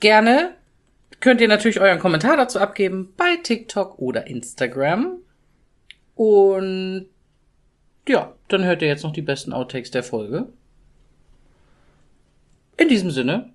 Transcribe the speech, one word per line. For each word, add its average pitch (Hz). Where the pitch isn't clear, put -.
Gerne 233
könnt 247
ihr 226
natürlich 214
euren 190
Kommentar 185
dazu 247
abgeben 190
bei 349
TikTok -
oder 123
Instagram. 143
Und 190
ja, 233
dann 190
hört 180
ihr 156
jetzt 147
noch 156
die 156
besten 139
Outtakes 123
der 127
Folge. 123
In 330
diesem 196
Sinne, 139